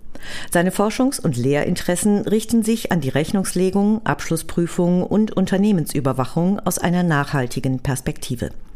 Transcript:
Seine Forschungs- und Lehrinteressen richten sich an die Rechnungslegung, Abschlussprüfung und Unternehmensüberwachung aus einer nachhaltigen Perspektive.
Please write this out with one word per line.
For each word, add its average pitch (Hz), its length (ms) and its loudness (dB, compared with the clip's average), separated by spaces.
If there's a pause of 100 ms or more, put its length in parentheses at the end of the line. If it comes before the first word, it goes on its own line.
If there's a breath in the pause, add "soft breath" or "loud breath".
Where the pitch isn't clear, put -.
(520 loud breath)
Seine 180 180 2
Forschungs- 214 500 0
und 135 160 0
Lehrinteressen 175 920 0
richten 220 340 2
sich 220 300 -2
an 170 100 2
die 131 80 -2
Rechnungslegung, 190 960 0
Abschlussprüfung 170 960 0
und 214 300 2
Unternehmensüberwachung 180 1300 0
aus - 180 -2
einer 175 240 2
nachhaltigen 139 800 0
Perspektive. - 720 -4 (240)